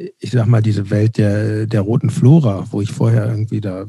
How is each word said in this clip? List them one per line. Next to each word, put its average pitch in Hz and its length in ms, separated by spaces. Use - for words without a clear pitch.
ich 117 120
sag 117 160
mal, 117 140
diese 104 280
Welt 107 280
der, 107 500
der 110 140
Roten 110 280
Flora, 123 640
wo 104 100
ich 104 100
vorher 113 360
irgendwie 107 320
da, 95 300